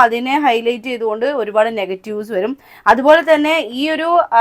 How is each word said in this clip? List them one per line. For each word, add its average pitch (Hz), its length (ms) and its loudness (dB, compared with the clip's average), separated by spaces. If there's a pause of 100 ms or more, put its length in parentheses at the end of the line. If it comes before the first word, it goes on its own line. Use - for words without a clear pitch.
അതിനെ 254 340 -2
ഹൈലൈറ്റ് 233 440 -2
ചെയ്തുകൊണ്ട് 226 420 -4
ഒരുപാട് 220 520 -2
നെഗറ്റീവ്സ് 208 540 -8
വരും. 220 260 -4 (300)
അതുപോലെ 294 460 4
തന്നെ 302 260 0
ഈ 262 300 -6
ഒരു, 320 200 -4 (320)